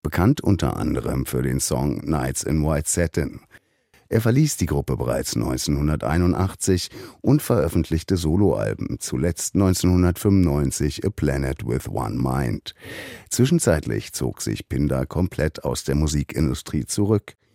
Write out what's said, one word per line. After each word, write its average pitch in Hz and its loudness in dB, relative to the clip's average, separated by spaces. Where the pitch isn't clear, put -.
bekannt 92 2
unter 85 2
anderem 65 -2
für 64 -2
den 65 0
Song 69 -2
Nights 69 -2
in 76 0
White 73 0
Satin. 82 -2
Er 113 2
verließ 131 2
die 87 0
Gruppe 69 -2
bereits 60 -2
neunzehnhunderteinundachtzig 76 0
und 139 4
veröffentlichte 82 0
Soloalben, 78 0
zuletzt - -4
neunzehnhundertfünfundneunzig 90 2
A 101 -2
Planet 69 -2
with 62 -4
One 50 -4
Mind. 64 -4
Zwischenzeitlich 87 2
zog - -6
sich - -6
Pinder 67 0
komplett - -2
aus 64 -4
der 67 0
Musikindustrie 73 0
zurück. 101 0